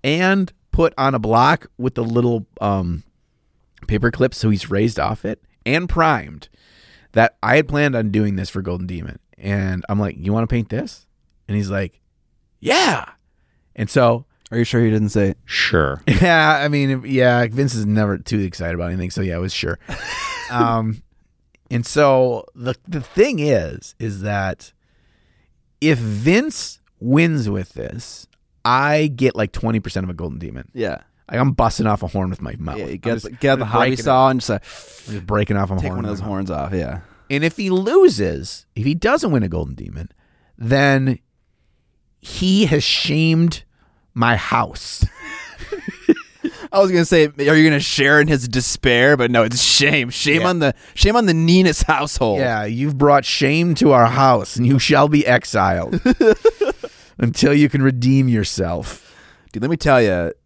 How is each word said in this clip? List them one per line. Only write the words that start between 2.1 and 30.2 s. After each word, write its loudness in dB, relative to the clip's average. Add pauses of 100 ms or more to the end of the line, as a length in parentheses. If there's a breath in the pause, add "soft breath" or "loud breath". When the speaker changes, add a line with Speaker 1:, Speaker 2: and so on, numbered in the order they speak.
Speaker 1:
um, -2 (840)
paper 0
clips, -2
so 0
he's -2
raised -2
off -4
it, -8 (220)
and -2
primed, -2 (640 soft breath)
that 2
I 0
had 2
planned 0
on -2
doing 0
this -6
for -8
Golden -8
Demon. -12 (180)
And -4
I'm -2
like, -4
"You -4
wanna 0
paint -2
this?" -10 (420)
And -6
he's -4
like, -8 (580)
"Yeah." 0 (680)
And -6
so 2 (240)
Speaker 2:
Are -6
you 0
sure 0
he 2
didn't 0
say 0 (100)
Speaker 3:
"Sure"? 0
Speaker 1:
<laughs> -2
Yeah, 4
I -2
mean, -2
yeah, 2
Vince -2
is -2
never 0
too -4
excited -4
about -6
anything, -6
so -6
yeah, -4
it -6
was -6
sure. -6
Speaker 2:
<laughs> -18 (600 loud breath)
Speaker 1:
Um, -2 (680)
and -4
so 2 (100)
the, -6 (140)
the -8
thing 0
is, -2
is -8
that -6 (1080)
if 2
Vince -2 (220)
wins 2
with -6
this, -14 (360)
I 2
get, 0
like, -2
twenty -2
percent -6
of -8
a -10
Golden -10